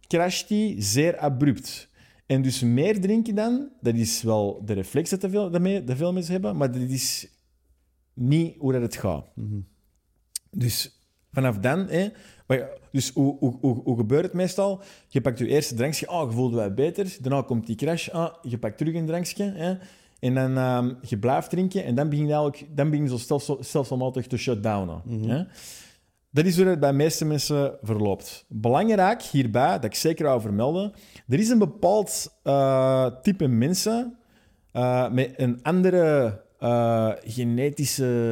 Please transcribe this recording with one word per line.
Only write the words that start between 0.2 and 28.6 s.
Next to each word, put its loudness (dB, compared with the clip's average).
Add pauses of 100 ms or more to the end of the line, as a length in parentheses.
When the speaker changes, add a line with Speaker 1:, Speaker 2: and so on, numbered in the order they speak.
Speaker 1:
die 0
zeer 2
abrupt. -2 (360)
En 2
dus 0
meer 2
drinken 2
dan, 0 (120)
dat 2
is 0
wel 0
de -4
reflex -2
dat -4
veel, -2
dat 0
me-, 0
dat -2
veel 0
mensen -4
hebben, -2
maar 2
dat -4
is -4 (840)
niet 0
hoe 0
dat 0
het -4
gaat. -4 (100)
Speaker 2:
Mhm. -8 (920)
Speaker 1:
Dus -4 (320)
vanaf 0
dan, 0
hè, -2 (380)
maar 0
ja, -6 (240)
dus -2
hoe, 2
hoe, 0
hoe, 0
hoe 0
gebeurt 2
het -6
meestal? -2 (260)
Je -2
pakt -2
je -2
eerste 0
drankje, -4
ah, -2
je -4
voelt 0
je -4
wat -2
beter. -2
Daarna -2
komt -2
die -4
crash, -4
ah, -4
je -6
pakt -6
terug -2
een -4
drankje, -4 (120)
hè. -4 (460)
En 0
dan, 0
ehm, 0
je -4
blijft 0
drinken -2
en 0
dan 0
begin 0
je 0
eigenlijk, -2 (100)
dan 2
begin 2
je 0
zo -2
stelsel-, -2
stelselmatig -2
te -4
shutdownen, -2
Speaker 2:
Mhm. -4
Speaker 1:
hè. 0 (880)
Dat 2
is 4
hoe 6
het 4
bij 6
de 4
meeste 2
mensen 0
verloopt. -2
Belangrijk 2